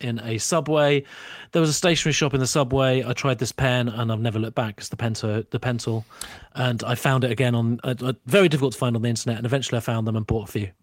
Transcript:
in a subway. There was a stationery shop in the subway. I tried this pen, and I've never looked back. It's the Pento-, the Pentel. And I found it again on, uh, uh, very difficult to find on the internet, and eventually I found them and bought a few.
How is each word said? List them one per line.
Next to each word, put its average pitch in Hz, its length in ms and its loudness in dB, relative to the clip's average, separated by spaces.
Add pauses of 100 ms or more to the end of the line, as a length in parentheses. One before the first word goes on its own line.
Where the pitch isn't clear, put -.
in 117 180 -4
a 110 180 -4
subway. 147 640 2 (480)
There 170 100 4
was 160 80 4
a 147 40 0
stationery 160 400 2
shop 143 200 2
in 139 60 2
the 127 80 2
subway. 131 580 2
I 123 80 -2
tried 131 260 0
this 120 120 -2
pen, 123 360 2
and 117 240 -2
I've 110 80 -2
never 110 200 0
looked 110 160 -2
back. 110 220 -2
It's - 120 -12
the - 80 -10
Pento-, 110 520 -2
the 123 100 -2
Pentel. 117 440 -2 (520)
And 123 280 -2
I 120 120 -2
found 131 280 2
it 123 80 0
again 120 240 2
on, 117 280 2
uh, 127 180 -2
uh, 127 120 -2 (120)
very 123 240 6
difficult 139 240 2
to - 60 -12
find 120 160 0
on 110 60 -2
the 120 80 0
internet, 117 280 -2
and 113 80 -6
eventually 123 320 0
I 113 40 -2
found 113 260 -2
them 110 80 -2
and 110 100 -2
bought 107 240 -2
a - 20 -16
few. 101 180 -4 (140)